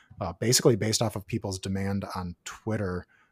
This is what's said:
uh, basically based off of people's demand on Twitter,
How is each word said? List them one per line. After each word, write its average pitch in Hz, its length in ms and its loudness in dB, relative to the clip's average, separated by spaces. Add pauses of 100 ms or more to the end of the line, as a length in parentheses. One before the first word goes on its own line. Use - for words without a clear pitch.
(200)
uh, 98 180 -4
basically 117 380 6
based 110 260 0
off 110 140 0
of 98 100 -8
people's 104 320 -4
demand 98 460 -2 (100)
on 90 300 -6
Twitter, 98 600 -4 (260)